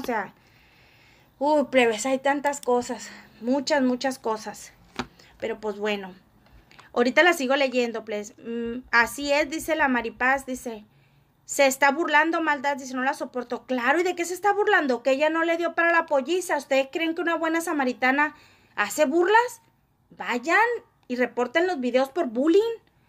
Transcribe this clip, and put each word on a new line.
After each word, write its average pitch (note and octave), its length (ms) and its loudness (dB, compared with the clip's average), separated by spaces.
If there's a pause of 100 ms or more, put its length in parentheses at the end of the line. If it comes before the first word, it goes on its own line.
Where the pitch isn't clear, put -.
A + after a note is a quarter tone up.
o - 20 -10
sea, A3 300 -6 (1040)
uy, D4 320 2
plebes, A#3 360 2
hay C4+ 120 0
tantas C#4 420 -2
cosas, B3 480 -2 (320)
muchas, C4+ 420 0
muchas B3+ 360 0
cosas. - 540 -8 (680)
Pero G#3+ 220 -6
pues G#3 180 -6
bueno, G3+ 340 -4 (800)
ahorita B3+ 300 4
la F4 120 6
sigo C4+ 200 -2
leyendo, B3 500 0
plebes. G#3 340 -10
Mm, A#3 420 -8 (100)
así A#3+ 400 2
es, D4 180 2
dice D#4+ 280 -4
la D#4 100 2
Maripaz, B3 580 -2
dice, A#3+ 400 -10 (600)
"Se C#4 240 4
está C4+ 240 4
burlando, D#4+ 480 2
Maldad", C#4+ 380 -2
dice, C4 160 -12
"no B3+ 100 -4
la C#4 100 0
soporto". B3+ 500 -8
Claro, B3+ 360 0
¿y - 20 2
de F4+ 140 -2
qué E4+ 80 -4
se F4 100 -8
está G4+ 180 2
burlando? F4+ 520 2
Que C4+ 80 4
ella D4+ 180 2
no E4 140 0
le E4+ 120 0
dio E4+ 200 -4
para E4+ 160 2
la E4 140 2
polliza. D#4+ 500 -2
¿Ustedes C4+ 340 -2
creen E4 240 -4
que F4 60 -6
una E4+ 160 -2
buena D#4+ 240 -2
samaritana C#4+ 760 -2 (400)
hace G#3 300 0
burlas? F4+ 560 2 (560)
Vayan A#3+ 400 -2 (500)
y B3 100 -6
reporten B3 520 0
los F4 100 -4
videos B3+ 300 0
por D#4+ 180 -2
bullying. C#4+ 340 2 (480)